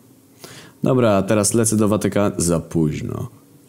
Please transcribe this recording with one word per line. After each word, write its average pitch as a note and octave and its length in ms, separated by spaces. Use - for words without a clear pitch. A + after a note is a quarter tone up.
Dobra, A2+ 400
teraz G#2 300
lecę A2+ 220
do G#2+ 120
Watyka-, G2+ 500
za E2+ 220
późno. D2+ 720